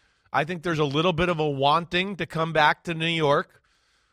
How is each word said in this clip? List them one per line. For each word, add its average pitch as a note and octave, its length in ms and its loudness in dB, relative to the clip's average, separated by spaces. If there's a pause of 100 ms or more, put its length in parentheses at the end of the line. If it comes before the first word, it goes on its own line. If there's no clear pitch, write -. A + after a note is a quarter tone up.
(320)
I C#3+ 120 0
think E3 200 -8
there's E3 160 -2
a D3+ 60 2
little D#3+ 280 0
bit F3 160 0
of D#3+ 100 -2
a D#3 100 0
wanting D#3+ 680 0
to E3 80 -6
come D#3+ 280 -6
back D#3 300 2
to E3+ 100 -6
New D#3+ 140 -4
York, D#3+ 540 0 (520)